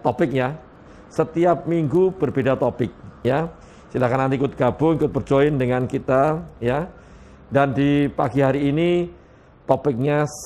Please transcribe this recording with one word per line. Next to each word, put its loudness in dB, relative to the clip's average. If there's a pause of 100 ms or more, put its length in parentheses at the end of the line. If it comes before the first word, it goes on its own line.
topik 0
ya. -2 (500)
Setiap 0
minggu 2
berbeda 0
topik -2 (340)
ya. 0 (460)
Silakan 0
nanti -2
ikut -4
gabung, 2
ikut -2
berjoin 2
dengan 0
kita 0 (160)
ya. -2 (580)
Dan 2
di 2
pagi 0
hari 2
ini 0 (600)
topiknya 0 (200)